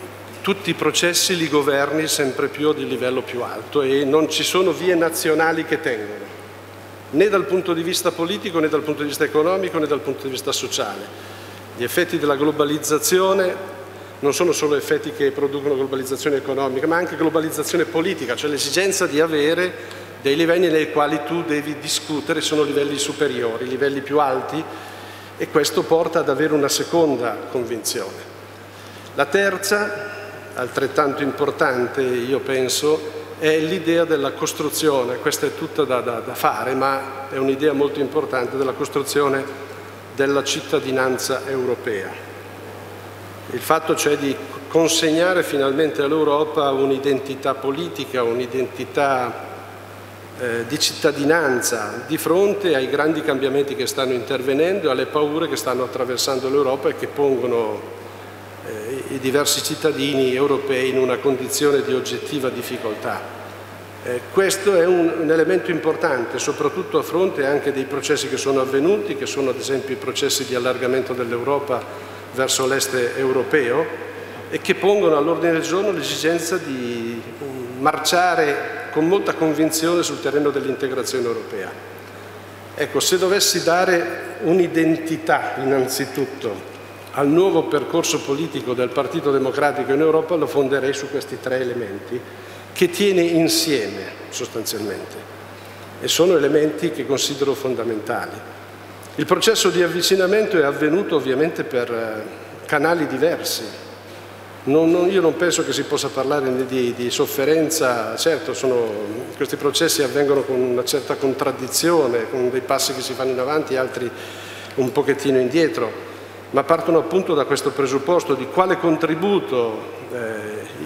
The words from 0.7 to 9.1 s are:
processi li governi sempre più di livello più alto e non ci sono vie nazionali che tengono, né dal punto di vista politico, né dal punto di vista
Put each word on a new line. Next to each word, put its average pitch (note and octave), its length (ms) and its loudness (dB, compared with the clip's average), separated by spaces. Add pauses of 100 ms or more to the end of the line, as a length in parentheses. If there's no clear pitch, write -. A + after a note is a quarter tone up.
processi E3+ 640 2
li D#3+ 120 0
governi D3 580 2
sempre C#3+ 420 0
più D3 260 0
di C3+ 120 -4
livello B2+ 360 -2
più A#2+ 180 -6
alto A2 400 -2
e C#3 240 4
non D3+ 240 4
ci D#3 140 0
sono F#3 300 4
vie F3 220 2
nazionali D#3+ 720 2
che D3+ 160 0
tengono, G#2 440 -4 (840)
né F3 200 6
dal G3 160 2
punto F3 260 0
di E3 100 0
vista F3 280 0
politico, E3+ 480 -2
né D#3 100 4
dal C#3+ 140 2
punto D3+ 180 -4
di D3 80 -2
vista C#3+ 160 0